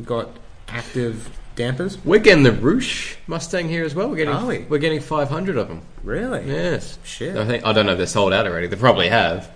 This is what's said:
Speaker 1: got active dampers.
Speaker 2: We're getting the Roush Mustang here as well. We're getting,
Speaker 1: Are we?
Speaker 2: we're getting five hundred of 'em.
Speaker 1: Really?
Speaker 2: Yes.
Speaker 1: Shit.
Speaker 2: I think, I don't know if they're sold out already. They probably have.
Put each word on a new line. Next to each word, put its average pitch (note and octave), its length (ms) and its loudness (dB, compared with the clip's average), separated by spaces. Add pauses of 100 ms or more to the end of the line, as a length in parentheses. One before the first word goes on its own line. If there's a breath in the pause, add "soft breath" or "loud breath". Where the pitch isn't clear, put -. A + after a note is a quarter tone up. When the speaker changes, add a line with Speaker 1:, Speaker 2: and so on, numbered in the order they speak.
Speaker 1:
got A#2 240 -4 (400)
active A#2+ 640 -6 (240)
dampers. C3 480 -4
Speaker 2:
We're G3+ 180 6
getting F#3+ 240 10
the B2 60 8
Roush A#2+ 640 0 (120)
Mustang E3 420 -4
here E3 160 -2
as D3 100 -4
well. G3 140 -2
We're C4+ 80 -4
getting, D3+ 180 0
Speaker 1:
Are G#3 120 -2
we? A3 140 -4
Speaker 2:
we're D3+ 180 0
getting D#3 220 0
five D3 280 -2
hundred E3 300 -2
of G#2+ 120 -2
'em. E2 120 -10 (200)
Speaker 1:
Really? D#3 440 -4
Speaker 2:
Yes. D3 580 -4
Speaker 1:
Shit. E3 320 -8
Speaker 2:
I G#2+ 100 -2
think, A#2+ 180 -2
I A2 80 2
don't G#2+ 140 4
know G2 60 4
if F2 60 0
they're F2+ 80 0
sold G2 260 2
out G#2 140 2
already. F2 220 -2
They F#2 80 -6
probably G2 320 4
have. F#2+ 480 2